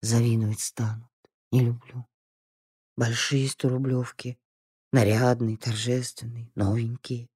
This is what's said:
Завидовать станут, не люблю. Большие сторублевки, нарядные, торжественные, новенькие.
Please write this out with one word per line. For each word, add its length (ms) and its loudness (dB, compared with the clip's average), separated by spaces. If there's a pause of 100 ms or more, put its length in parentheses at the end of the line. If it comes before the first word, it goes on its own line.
Завидовать 600 2
станут, 500 -6 (400)
не 100 4
люблю. 460 -4 (880)
Большие 500 0
сторублевки, 920 -2 (520)
нарядные, 680 4
торжественные, 1000 -6
новенькие. 800 -2